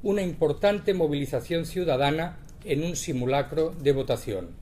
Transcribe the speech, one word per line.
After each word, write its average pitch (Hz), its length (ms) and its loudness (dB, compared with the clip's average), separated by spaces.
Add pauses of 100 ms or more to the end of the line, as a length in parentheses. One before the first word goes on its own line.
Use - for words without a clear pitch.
una 202 180 2
importante 185 720 2
movilización 147 720 0
ciudadana 156 720 0 (260)
en 147 180 0
un 170 140 -2
simulacro 139 720 0
de 143 220 2
votación. 113 560 -2 (120)